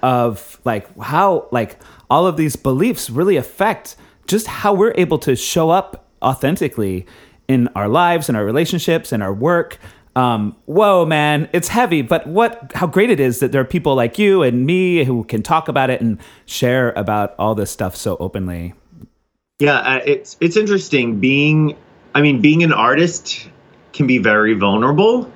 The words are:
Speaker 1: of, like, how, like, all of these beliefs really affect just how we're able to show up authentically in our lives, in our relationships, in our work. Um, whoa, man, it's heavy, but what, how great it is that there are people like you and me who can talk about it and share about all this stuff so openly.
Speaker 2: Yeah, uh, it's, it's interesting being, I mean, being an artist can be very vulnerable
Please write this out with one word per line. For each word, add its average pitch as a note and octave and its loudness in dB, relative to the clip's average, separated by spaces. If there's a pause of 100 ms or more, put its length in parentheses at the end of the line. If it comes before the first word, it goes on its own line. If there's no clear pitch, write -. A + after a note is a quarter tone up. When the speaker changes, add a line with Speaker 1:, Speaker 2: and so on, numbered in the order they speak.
Speaker 1:
of, A#2+ -2
like, G#2+ -4 (120)
how, D#3+ 0
like, A#2+ -4 (320)
all D#3 4
of F3 0
these D#3 -2
beliefs C#3+ -2
really E3+ 0
affect - -4 (320)
just G#3+ -2
how - -2
we're G3+ 2
able E3 0
to C3+ 0
show D#3+ -2
up - -2 (180)
authentically B2+ -2 (420)
in B2 2
our G2+ -2
lives, E3+ 2
in B2 0
our G#2+ -2
relationships, D#3+ -2
in A2+ -2
our G2 -4
work. D#3+ -2 (380)
Um, A#2 0 (100)
whoa, F#3 4
man, D3+ 2
it's F3 -2
heavy, G3+ 0
but D3+ -2
what, G#3 -2
how F3+ -2
great G3+ 2
it G3 2
is B2+ 0
that B2+ 0
there C3+ 0
are B2 0
people C3+ -2
like A#2 0
you G3 4
and B2 0
me F3 0
who B2 -2
can A2 -4
talk D#3+ 0
about C3 0
it B2+ -2
and A2+ 0 (300)
share B2 0
about G#2 -2
all G#2+ 0
this G2+ -4
stuff F#2+ -8
so G2 -6
openly. F2+ -8 (880)
Speaker 2:
Yeah, C#3+ 4
uh, C3 -2
it's, C#3+ -2
it's E3+ 2
interesting D3 0
being, D3 2 (400)
I D3 2
mean, C#3+ 2
being D#3 4
an D#3+ 4
artist C#3 0 (460)
can C#3+ -2
be B2+ 2
very G#2+ 2
vulnerable C3+ 2